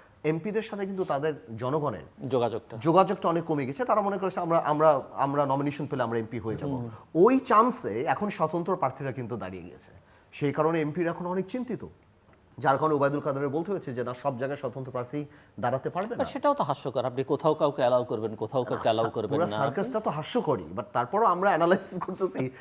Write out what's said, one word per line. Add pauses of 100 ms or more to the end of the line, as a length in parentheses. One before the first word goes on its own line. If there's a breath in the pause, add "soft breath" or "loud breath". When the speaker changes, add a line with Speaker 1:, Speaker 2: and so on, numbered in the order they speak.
(240 loud breath)
Speaker 1:
এমপিদের
সাথে
কিন্তু
তাদের (240)
জনগণের
Speaker 2:
যোগাযোগটা।
Speaker 1:
যোগাযোগটা
অনেক
কমে
গেছে।
তারা
মনে
করছে
আমরা,
আমরা, (120)
আমরা
নমিনেশন
পেলে
আমরা
এমপি
হয়ে
যাব।
Speaker 2:
হুম। (260 loud breath)
Speaker 1:
ওই
চান্সে
এখন
স্বতন্ত্র
প্রার্থীরা
কিন্তু
দাঁড়িয়ে
গিয়েছে। (400 soft breath)
সেই
কারণে
এমপিরা
এখন
অনেক
চিন্তিত, (760)
যার
কারণে
ওবায়দুল
কাদেরের
বলতে
হয়েছে
যে
না,
সব
জায়গায়
স্বতন্ত্র
প্রার্থী (360 loud breath)
দাঁড়াতে
পারবে
না।
Speaker 2:
আর
সেটাও
তো
হাস্যকর,
আপনি
কোথাও
কাউকে
অ্যালাউ
করবেন,
কোথাও
কাউকে
Speaker 1:
আচ্ছা,
Speaker 2:
অ্যালাউ
করবেন
Speaker 1:
পুরা
Speaker 2:
না।
Speaker 1:
সার্কাসটা
তো
হাস্যকরই, (120)
but
তারপরও
আমরা
অ্যানালাইসিস
করতেছি (100)